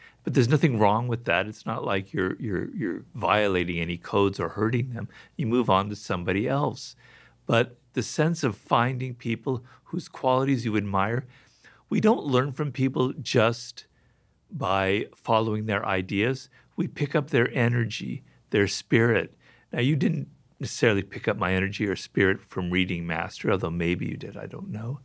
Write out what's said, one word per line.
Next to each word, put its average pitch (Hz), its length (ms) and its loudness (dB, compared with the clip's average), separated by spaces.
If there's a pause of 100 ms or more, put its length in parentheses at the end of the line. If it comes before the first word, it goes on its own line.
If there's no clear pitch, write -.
(220)
But 131 120 -4
there's 120 140 4
nothing 143 300 4
wrong 107 300 4
with 120 160 -4
that. 92 240 2
It's - 180 -14
not 117 180 -4
like 98 280 -2
you're, 92 280 0
you're, 95 340 -4
you're 92 300 -4 (100)
violating 90 680 2
any 85 180 -4
codes 101 420 0
or 82 100 -2
hurting 120 440 0
them. 107 140 -8 (280)
You 147 100 -2
move 117 220 2
on 101 220 4
to 104 60 -8
somebody 95 520 -2
else. 139 480 -2 (500)
But 117 300 2 (160)
the 123 100 -2
sense 165 400 -2
of 110 140 0
finding 127 580 0
people 117 500 -4 (200)
whose - 240 -10
qualities 131 560 0
you 107 140 0
admire, 101 480 0 (640)
we 214 100 2
don't 220 240 4
learn 135 280 2
from 147 200 -4
people 131 480 0
just - 640 0 (680)
by 98 640 0
following 110 520 0
their 104 180 0
ideas. 101 640 -2 (280)
We 170 120 -2
pick 143 260 -4
up 143 140 0
their 120 240 2
energy, 120 720 -2 (240)
their 101 180 4
spirit. 113 680 2 (380)
Now, - 80 -4
you 135 160 2
didn't 143 320 -2 (300)
necessarily 110 440 2
pick - 260 -10
up 104 80 2
my 92 160 0
energy 98 340 0
or 92 100 0
spirit 98 440 0
from 90 300 -6
reading 90 360 0
Mastery, 85 460 -4
although 95 180 0
maybe 87 360 -2
you - 100 -6
did, - 220 -14
I - 80 -10
don't - 240 -12
know. 117 340 -8